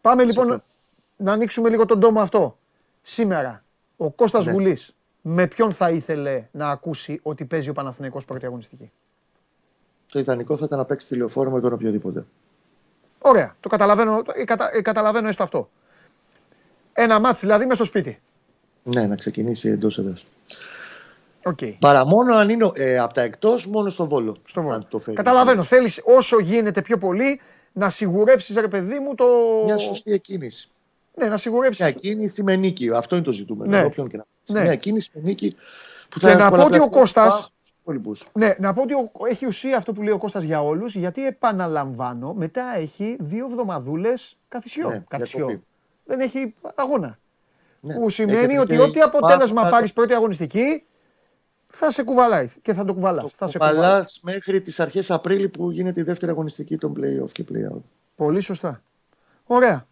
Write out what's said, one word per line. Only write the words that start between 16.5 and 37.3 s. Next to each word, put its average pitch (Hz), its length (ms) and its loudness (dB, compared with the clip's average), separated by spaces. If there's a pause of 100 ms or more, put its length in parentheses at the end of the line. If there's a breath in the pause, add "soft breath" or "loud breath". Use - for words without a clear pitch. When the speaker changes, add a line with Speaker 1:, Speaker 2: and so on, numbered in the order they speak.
Speaker 1:
Ένα 226 260 4
μάτς 226 220 2
δηλαδή 214 260 2
μες 254 100 2
στο - 80 0
σπίτι. 143 360 -6 (640)
Speaker 2:
Ναι, 123 240 0
να 101 100 0
ξεκινήσει 110 520 -4
εντός 107 300 -2
έδρας. 95 280 -8 (1160 loud breath)
Speaker 1:
Οκ. 175 140 -4 (200)
Speaker 2:
Παρά 139 280 6
μόνο 233 280 4
αν 208 140 4
είναι, 220 260 2
ε, 131 240 0
απ' 120 140 0
τα - 100 -2
εκτός, 208 440 -2
μόνο 202 240 -4
στο 175 180 -6
Βόλο, 113 360 -2
Speaker 1:
Στο - 180 -8
Βόλο. 143 120 -4
Speaker 2:
αν 110 140 -10
το 113 100 -8
φέρει. 110 180 -8
Speaker 1:
Καταλαβαίνω, 247 460 4
θέλεις 240 420 4
όσο 240 360 6
γίνεται 208 420 0
πιο 226 160 -2
πολύ 208 420 -2 (320 soft breath)
να 202 160 -2
σιγουρέψεις, 208 680 2
ρε 214 120 0
παιδί 196 300 -4
μου, 277 160 -6
το 247 100 0 (400)
Speaker 2:
Μια 214 140 0
σωστή 208 340 -6
εκκίνηση. 180 560 -6 (460)
Speaker 1:
Ναι, 277 120 -2
να 214 100 -2
σιγουρέψεις. 240 440 0
Speaker 2:
Μια 156 120 2
κίνηση 208 500 -6
με 196 140 2
νίκη, 185 380 -2
αυτό 117 220 -2
είναι 175 80 -2
το 139 80 -2
ζητούμενο, 104 380 -6
Speaker 1:
Ναι. 101 140 4
Speaker 2:
όποιον 143 240 -4
και - 80 -14
να 107 80 -14 (220)
Speaker 1:
Ναι. 214 120 -2
Speaker 2:
είναι. 175 100 2
Μια 156 80 2
κίνηση 208 380 -4
με 156 100 -14
νίκη 196 320 -4 (520 loud breath)
που - 100 -12
Speaker 1:
Και - 80 2
Speaker 2:
θα 190 100 8
Speaker 1:
να 202 140 6
πω 185 40 4
ότι 180 80 8
ο 294 40 8
Speaker 2:
πολλαπλασιάσει 302 320 6
Speaker 1:
Κώστας 220 380 6